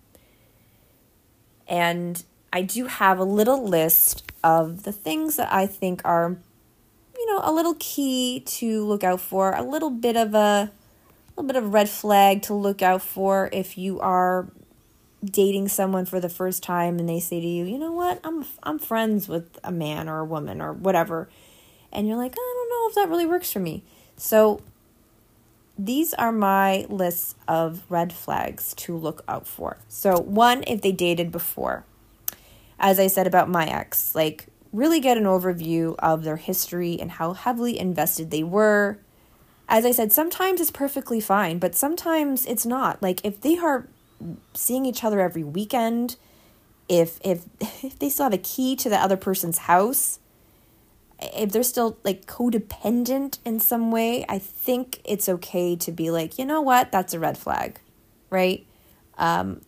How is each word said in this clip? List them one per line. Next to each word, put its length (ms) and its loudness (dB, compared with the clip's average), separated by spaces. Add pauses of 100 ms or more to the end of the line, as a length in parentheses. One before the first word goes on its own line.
(1700)
And 560 0 (300)
I 100 0
do 240 -4
have 320 4
a 60 2
little 420 2
list 640 2 (140)
of 380 4
the 100 -8
things 440 -4
that 160 -2
I 140 4
think 380 -4
are, 320 2 (800)
you 100 -6
know, 160 0
a 100 0
little 260 0
key 680 -2
to 400 -2
look 200 -2
out 160 2
for, 340 0
a 80 -2
little 280 -4
bit 260 0
of 180 0
a, 20 6
a 1040 -2
little 60 -4
bit 100 0
of 160 -2
red 160 6
flag 540 4
to 120 -4
look 280 0
out 180 4
for 520 0
if 260 -6
you 220 -6
are 480 2 (760)
dating 440 2
someone 360 0
for 140 -4
the 100 -4
first 340 -4
time 360 0
and 100 -2
they 120 -2
say 200 -6
to 60 -4
you, 180 -4
"You 140 -6
know 140 -6
what? 320 -2
I'm, 200 -6 (180)
I'm 160 -6
friends 500 -2
with 340 -8
a 80 -10
man 380 -6
or 100 -6
a 60 -4
woman 360 -8
or 120 -8
whatever." 560 0 (640)
And 160 -2
you're 80 -2
like, 160 -4
"I 20 -18
don't 360 -4
know 180 -2
if 80 -6
that 120 2
really 180 0
works 260 -2
for 80 -4
me." 240 -6 (320)
So 440 4 (1160)
these 360 0
are 180 0
my 560 2
lists 480 -4 (100)
of 420 -2
red 240 -2
flags 640 -6
to 220 -8
look 320 -6
out 180 -8
for. 320 -10 (100)
So 300 2
one, 480 4
if 160 -4
they 100 2
dated 380 0
before. 560 -6 (960)
As 140 6
I 80 6
said 220 2
about 200 4
my 180 2
ex, 460 -4
like, 340 -2 (260)
really 260 2
get 180 4
an 60 2
overview 800 2
of 240 2
their 120 -2
history 640 -4
and 120 -8
how 200 -4
heavily 460 -2
invested 540 -2
they 100 -2
were. 560 2 (720)
As 180 4
I 60 4
said, 200 2
sometimes 480 2
it's 120 -2
perfectly 480 -4
fine, 380 2
but 180 0
sometimes 680 0
it's 220 -4
not. 340 0
Like, 240 -2
if 160 -4
they 180 4
are 280 0 (640)
seeing 320 -2
each 200 -4
other 160 2
every 240 0
weekend, 720 -2 (720)
if, 360 4
if, 200 -2 (160)
<laughs> 0 - (240)
if 160 -10
they 80 0
still 160 0
have 80 2
a 60 0
key 360 -2
to 140 -4
the 100 2
other 180 2
person's 420 -2
house, 600 2 (1000)
if 320 -4
they're 100 2
still, 400 0
like, 240 -4
codependent 1200 -2
in 160 -2
some 320 0
way, 360 0
I 120 -4
think 640 -4
it's 240 -2
okay 480 -2
to 160 -6
be 180 -4
like, 260 -4
"You 80 -6
know 160 0
what? 300 4
That's 240 0
a 60 -4
red 180 -2
flag," 400 -4 (500)
right? 380 0 (520)
Um, 500 0